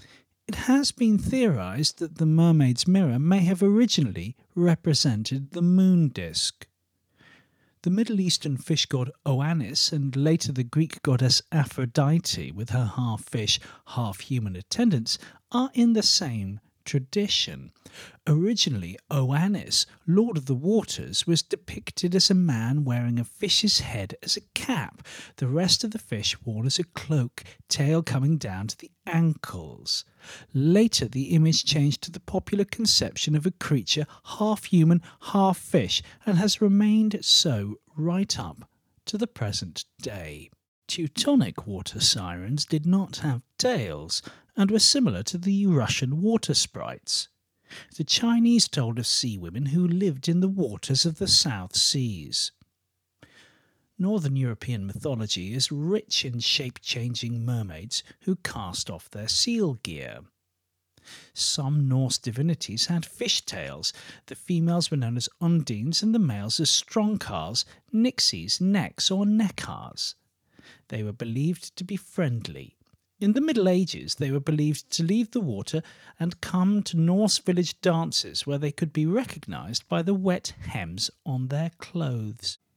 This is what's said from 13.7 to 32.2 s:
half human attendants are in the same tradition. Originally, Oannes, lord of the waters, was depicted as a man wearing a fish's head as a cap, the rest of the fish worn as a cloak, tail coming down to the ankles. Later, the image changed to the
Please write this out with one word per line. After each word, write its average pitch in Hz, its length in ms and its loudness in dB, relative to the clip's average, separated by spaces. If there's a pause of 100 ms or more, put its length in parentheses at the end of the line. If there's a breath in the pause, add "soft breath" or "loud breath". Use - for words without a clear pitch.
half 110 320 -4
human 107 360 -4
attendants 143 600 0 (340 loud breath)
are 254 200 0
in 233 200 4
the 220 100 4
same 107 560 -2 (260)
tradition. - 880 -2 (560 loud breath)
Originally, 151 680 0 (140)
Oannes, 143 760 0 (200 soft breath)
lord 202 300 2
of 131 100 -4
the 135 80 0
waters, 165 720 -2
was 165 160 2
depicted - 720 -4
as 185 160 4
a 196 40 6
man 143 500 2
wearing 120 340 0
a 135 60 -2
fish's - 560 0
head 101 420 -6
as - 140 -2
a - 40 -10 (140)
cap, - 500 -4 (320 loud breath)
the 131 120 -2
rest 170 340 2
of 220 80 -4
the 214 80 -10
fish - 460 -6
worn 113 200 -4
as 139 140 0
a 175 60 -2
cloak, - 580 -4 (260 loud breath)
tail 160 360 2
coming 143 320 2
down 101 320 -6
to - 100 -10
the - 140 -20 (120)
ankles. 151 1000 -2 (500 loud breath)
Later, 160 540 4
the 139 260 -2
image 160 300 4
changed 147 380 2
to 170 100 -12
the - 80 -12